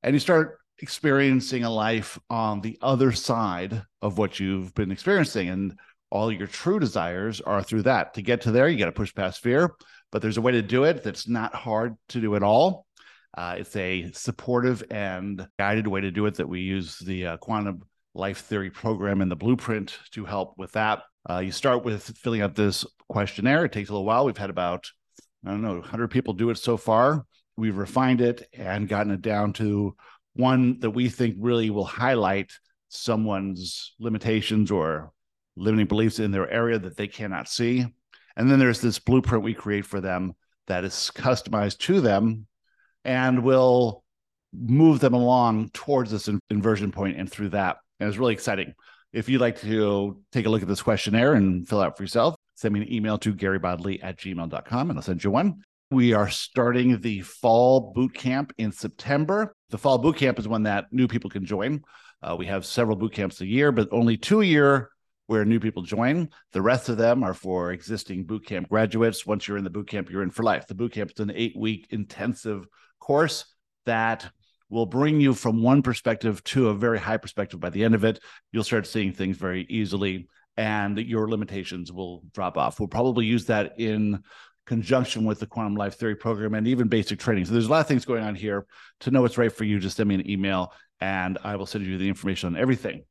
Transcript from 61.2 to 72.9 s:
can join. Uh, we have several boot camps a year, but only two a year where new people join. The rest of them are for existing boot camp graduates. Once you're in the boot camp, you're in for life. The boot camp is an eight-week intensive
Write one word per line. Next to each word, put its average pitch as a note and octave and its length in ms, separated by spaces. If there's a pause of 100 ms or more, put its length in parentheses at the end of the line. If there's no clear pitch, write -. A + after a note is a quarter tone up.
can G2 160
join. G#2+ 360 (400)
Uh, E2+ 160
we F2+ 80
have F#2+ 200
several A2+ 300
boot A2 180
camps F#2+ 280
a F#2+ 40
year, C3+ 260
but A2+ 200
only A#2 240
two G#3 260
a G3+ 40
year C#3 460 (340)
where A2 200
new A2+ 140
people G#2 240
join. C3 460 (240)
The C3+ 80
rest B2+ 280
of A2+ 80
them A#2 260
are F#2 100
for F2+ 380
existing F#2 540
boot G#2+ 200
camp F#2 240
graduates. A2 560
Once G#2 220
you're G2+ 100
in G2 60
the F#2 60
boot G2 180
camp, G2 220
you're F#2+ 140
in F2+ 80
for A2+ 120
life. G2+ 240
The F#2+ 80
boot A2+ 160
camp G#2 200
is - 80
an G#2 140
eight-week A2 560
intensive G#2 800 (320)